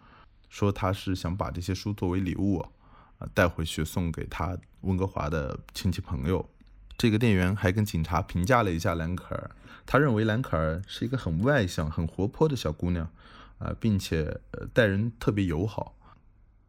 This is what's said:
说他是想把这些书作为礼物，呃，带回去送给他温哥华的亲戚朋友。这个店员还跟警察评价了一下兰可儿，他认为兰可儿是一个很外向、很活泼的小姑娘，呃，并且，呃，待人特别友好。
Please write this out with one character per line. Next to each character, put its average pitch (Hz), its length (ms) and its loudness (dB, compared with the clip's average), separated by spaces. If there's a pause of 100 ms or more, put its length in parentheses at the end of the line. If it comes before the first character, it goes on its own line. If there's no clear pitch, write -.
(480)
说 101 240 0
他 92 180 0
是 95 240 -2
想 87 220 -4
把 85 140 -4
这 87 100 -8
些 92 140 -2
书 104 180 -6
作 95 160 -4
为 95 120 0
礼 87 160 -2
物， 95 280 0 (540)
呃， - 160 -10
带 92 120 6
回 82 160 -2
去 80 220 -4
送 85 260 -4
给 - 160 -6
他 87 300 -6 (240)
温 95 160 0
哥 92 100 0
华 - 220 -4
的 78 320 -4 (140)
亲 90 180 -2
戚 - 80 -4
朋 69 280 -4
友。 92 200 0 (480)
这 117 140 4
个 107 80 4
店 113 160 6
员 92 200 4
还 95 160 2
跟 107 140 2
警 85 180 -2
察 82 200 0
评 87 240 -2
价 120 160 6
了 95 100 2
一 82 60 0
下 85 160 0
兰 82 200 -4
可 - 200 -8
儿， - 160 -8 (340)
他 - 140 4
认 143 160 4
为 110 100 2
兰 110 160 2
可 - 160 -2
儿 80 300 0
是 - 180 -6
一 117 40 -2
个 127 100 -2
很 82 240 0
外 131 240 4
向、 78 240 -2
很 82 160 -2
活 92 200 -2
泼 156 220 2
的 139 80 0
小 78 160 -2
姑 87 180 -2
娘， 85 200 -2 (480)
呃， 80 160 -6
并 104 240 0
且， 80 420 -2 (120)
呃， - 160 -8
待 117 180 4
人 104 340 0
特 - 100 2
别 101 140 2
友 85 220 0
好。 - 280 -8 (760)